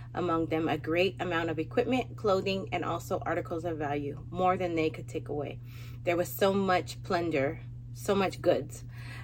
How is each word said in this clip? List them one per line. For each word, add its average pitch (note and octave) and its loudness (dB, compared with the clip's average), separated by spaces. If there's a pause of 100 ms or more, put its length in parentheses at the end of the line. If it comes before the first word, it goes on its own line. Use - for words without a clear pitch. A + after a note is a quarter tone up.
(140)
among E3 2
them D#3+ 0
a D3+ 2
great F3 2
amount E3+ 0
of D#3 -2
equipment, A#3+ 0
clothing, F#3+ 2
and F3 -2
also E3+ -2
articles E3+ -2
of E3 -2
value, D3 -2
more F3+ 4
than F3+ -2
they D#3+ 4
could - -8
take - -6
away. C#3+ -4 (460)
There E3+ 4
was E3+ 2
so G3 4
much F#3+ 2
plunder, D#3+ 0 (340)
so - 0
much G3 2
goods, - 2 (380)